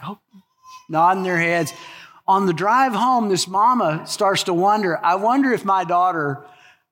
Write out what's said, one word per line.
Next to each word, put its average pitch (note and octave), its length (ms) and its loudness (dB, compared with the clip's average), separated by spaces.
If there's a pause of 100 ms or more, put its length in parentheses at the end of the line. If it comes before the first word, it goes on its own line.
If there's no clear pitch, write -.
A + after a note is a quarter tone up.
oh, G3 140 -14 (680)
nodding F3 340 2
their F3+ 160 -2
heads. E3+ 340 0 (540)
On G3 200 2
the F3+ 60 2
drive A3+ 400 0
home, A#3 360 0
this F#3 180 0
mama F#3+ 580 0
starts G3 400 -2
to F#3 100 -2
wonder, F#3+ 460 0
"I F3 140 0
wonder B3 380 0
if G3+ 120 -2
my F#3+ 200 0
daughter E3 600 0 (460)